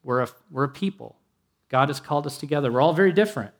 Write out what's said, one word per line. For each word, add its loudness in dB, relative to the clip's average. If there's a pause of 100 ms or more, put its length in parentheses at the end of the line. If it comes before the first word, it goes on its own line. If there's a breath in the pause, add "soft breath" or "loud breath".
we're 0
a, -2 (200)
we're -2
a -2
people. -8 (500)
God 2
has -6
called -2
us -8
together. -2
We're 2
all 4
very 4
different. 0